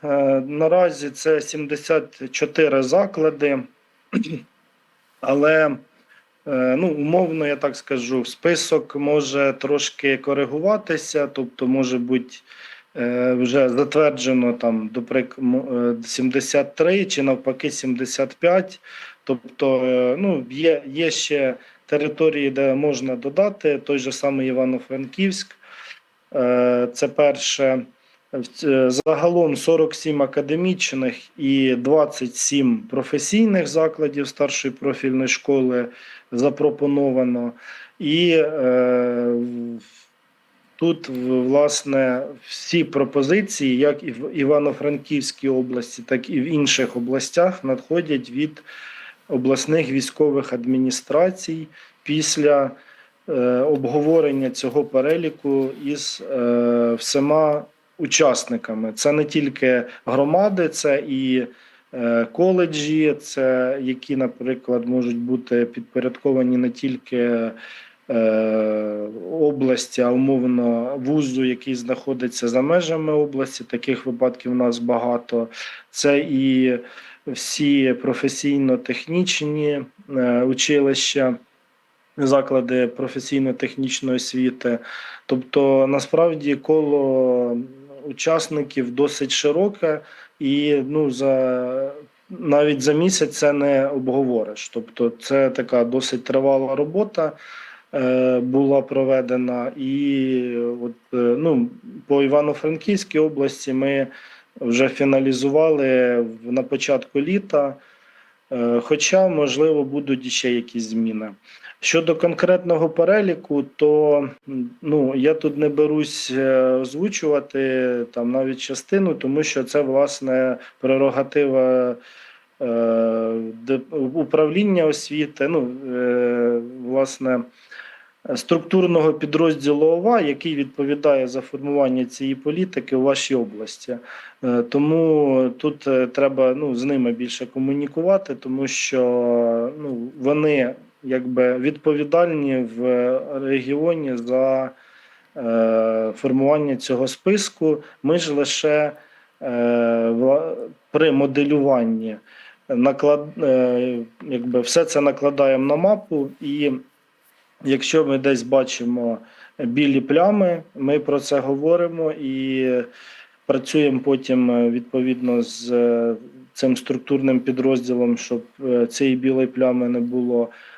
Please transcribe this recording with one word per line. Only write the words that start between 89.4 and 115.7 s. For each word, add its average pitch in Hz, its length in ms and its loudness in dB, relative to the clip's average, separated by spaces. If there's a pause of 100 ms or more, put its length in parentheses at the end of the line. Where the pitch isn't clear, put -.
і, 143 480 2
ну, 147 240 0
за, 131 800 0 (380)
навіть 147 520 2
за 143 120 4
місяць 160 440 0
це 147 160 2
не 143 340 2
обговориш. 127 840 -2
Тобто, 117 500 -2
це 135 300 2
така 123 340 0
досить 127 400 -4
тривала 135 520 0
робота, 160 560 -2 (640)
е, 127 460 2
була 135 420 2
проведена. 127 960 -2
І 131 800 -2 (260)
от, - 300 -12
е, 127 40 -2
ну, 123 500 2 (400)
по 139 160 4
Івано-Франківській 156 960 0
області 139 540 -2
ми 135 340 0 (540)
вже 127 280 2
фіналізували 135 1300 2
в-, 113 300 -6
на 127 120 0
початку 139 580 -2
літа, 156 540 0 (760)
е, 120 320 2
хоча, 185 440 2
можливо, 147 560 2
будуть 135 420 -4
іще 123 260 -2
якісь 120 320 -4
зміни. 110 460 -4 (500)
Щодо 165 360 2
конкретного 170 760 2
переліку, 170 720 2 (120)
то, 151 540 4 (520)
ну, 147 340 0
я 139 180 4
тут 151 240 -2
не 147 120 2
берусь, 151 680 0